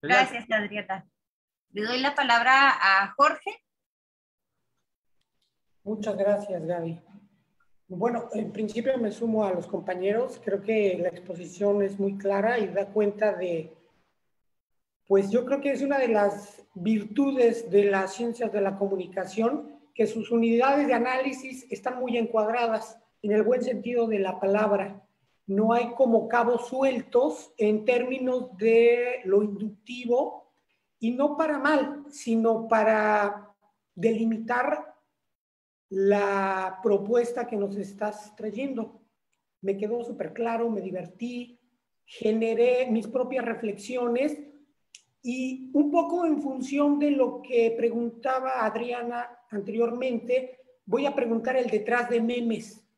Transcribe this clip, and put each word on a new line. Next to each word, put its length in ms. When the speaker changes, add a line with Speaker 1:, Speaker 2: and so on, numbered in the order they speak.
Speaker 1:
Gracias, 500
Adriana. 560
Le 120
doy 160
la 160
palabra 540
a 460
Jorge. 360
Speaker 2:
Muchas 340
gracias, 480
Gaby. 340
Bueno, 440
en 180
principio 460
me 140
sumo 340
a 80
los 140
compañeros. 760
Creo 180
que 400
la 80
exposición 720
es 180
muy 180
clara 420
y 80
da 200
cuenta 460
de, 400
pues 240
yo 140
creo 160
que 100
es 100
una 160
de 120
las 540
virtudes 960
de 140
las 280
ciencias 380
de 100
la 160
comunicación, 1000
que 100
sus 240
unidades 560
de 80
análisis 800
están 280
muy 180
encuadradas 840
en 80
el 100
buen 220
sentido 440
de 120
la 200
palabra. 640
No 260
hay 220
como 340
cabos 400
sueltos 920
en 280
términos 720
de 680
lo 180
inductivo, 1080
y 120
no 260
para 200
mal, 520
sino 580
para 880
delimitar 960
la 920
propuesta 640
que 80
nos 220
estás 580
trayendo. 640
Me 160
quedó 260
súper 300
claro, 360
me 120
divertí, 800
generé 880
mis 160
propias 380
reflexiones 920
y 520
un 180
poco 340
en 160
función 580
de 120
lo 300
que 360
preguntaba 880
Adriana 640
anteriormente, 1080
voy 200
a 100
preguntar 400
el 140
detrás 400
de 120
memes. 640